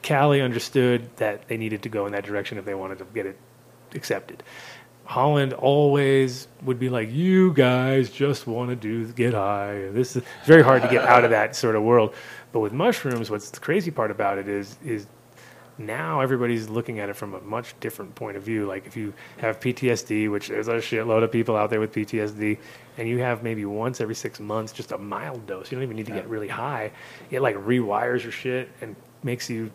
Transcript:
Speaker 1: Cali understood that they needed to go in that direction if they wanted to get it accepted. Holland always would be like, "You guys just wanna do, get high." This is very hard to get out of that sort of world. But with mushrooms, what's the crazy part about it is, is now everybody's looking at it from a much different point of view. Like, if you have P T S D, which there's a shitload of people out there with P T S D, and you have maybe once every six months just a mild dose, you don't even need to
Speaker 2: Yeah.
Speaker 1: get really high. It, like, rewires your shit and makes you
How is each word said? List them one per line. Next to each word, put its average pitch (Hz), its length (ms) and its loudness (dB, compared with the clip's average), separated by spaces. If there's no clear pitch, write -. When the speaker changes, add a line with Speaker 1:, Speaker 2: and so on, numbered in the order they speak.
Speaker 1:
Cali 143 400 4
understood 123 720 0
that 107 320 -4
they 117 80 -4
needed 110 280 -6
to - 40 -8
go 107 180 -4
in 104 60 -6
that 101 120 -4
direction 104 340 -6
if 95 80 -12
they 101 80 -6
wanted 95 240 -8
to 95 60 -14
get 104 120 -6
it 98 100 -10
accepted. - 480 -8
Holland 139 480 0
always 139 960 2
would 127 140 -2
be 127 100 -2
like, 117 240 -2
"You 185 400 4
guys 127 560 4
just - 380 -2
wanna 123 300 -4
do, 113 360 -4
get 117 220 2
high." 101 580 -2
This 120 240 0
is 123 60 -2
very 160 160 12
hard 127 200 8
to 123 60 2
get 123 160 4
out 123 200 10
of 117 60 6
that 110 240 2
sort 110 220 0
of 107 60 2
world. 113 320 6
But 117 80 0
with 107 120 -2
mushrooms, 127 580 -2
what's 104 200 -6
the - 100 -16
crazy 165 300 -2
part 113 200 -2
about 101 280 -2
it 98 100 -8
is, 101 360 -6
is 107 220 -6
now 139 420 -4
everybody's 120 480 0
looking 113 320 -6
at 101 80 -6
it 101 80 -8
from 101 180 -10
a 90 60 -12
much 110 400 -10
different - 340 -10
point 104 220 -12
of 98 60 -12
view. 107 240 -4
Like, 95 200 -8
if 107 100 -16
you 107 160 -8
have 110 220 -4
P 127 120 -2
T 123 180 -2
S 113 120 0
D, 107 260 -2
which 104 200 -4
there's 110 200 -4
a 117 80 0
shitload 113 480 0
of 113 80 -2
people 113 240 0
out 104 140 2
there 110 100 0
with 107 120 -2
P 107 120 -2
T 107 160 -4
S 104 100 -2
D, 107 280 -2
and 113 120 -6
you 120 100 -2
have 120 240 -2
maybe 110 220 -6
once 107 360 -4
every 110 140 -4
six - 240 -10
months 110 340 -6
just - 200 -12
a 98 60 -8
mild 107 480 -10
dose, - 240 -12
you 131 60 -8
don't 127 60 -6
even 117 140 -8
need 110 100 -8
to 110 60 -10
Speaker 2:
Yeah. 101 80 -6
Speaker 1:
get 101 80 -14
really 107 200 -6
high. 113 420 -6
It, 131 120 -4
like, 113 140 2
rewires 117 680 0
your 113 100 -10
shit 127 360 -6
and 110 140 -14
makes 120 260 -6
you 113 240 -6